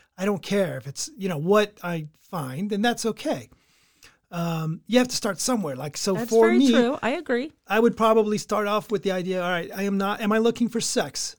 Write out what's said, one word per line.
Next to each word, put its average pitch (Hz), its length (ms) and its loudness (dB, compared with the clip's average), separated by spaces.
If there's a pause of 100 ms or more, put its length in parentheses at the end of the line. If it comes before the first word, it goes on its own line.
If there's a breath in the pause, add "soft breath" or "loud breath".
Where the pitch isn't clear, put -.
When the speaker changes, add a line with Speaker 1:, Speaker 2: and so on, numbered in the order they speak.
(180 soft breath)
Speaker 1:
"I 185 80 -4
don't 202 160 -2
care 185 340 0
if 131 100 -10
it's, - 300 -8
you 190 120 -6
know, 165 100 -4
what 202 440 2
I 165 260 -6 (120)
find," 170 500 -8
then 208 120 -2
that's 240 240 -2
okay. 220 420 -6 (840 soft breath)
Um, 165 580 -6
you 226 100 2
have 247 100 4
to - 80 -8
start 196 220 -4
somewhere. 190 380 -2
Like, 139 200 -8
so 196 180 -2
Speaker 2:
That's 226 140 -4
Speaker 1:
for 226 180 8
Speaker 2:
very 226 120 6
Speaker 1:
me, 262 140 6
Speaker 2:
true. 240 280 4
I 220 100 -2
agree. 285 420 -4 (160)
Speaker 1:
I 214 100 2
would 233 180 4
probably 214 400 4
start 208 300 -2
off 208 240 -2
with 202 140 -2
the 190 80 0
idea, 185 280 -4
all 175 80 -2
right, 175 240 -2
I 196 120 -6
am 202 120 0
not, 196 240 -2
am 208 120 0
I 220 60 4
looking 233 300 2
for 226 120 -2
sex? - 580 -4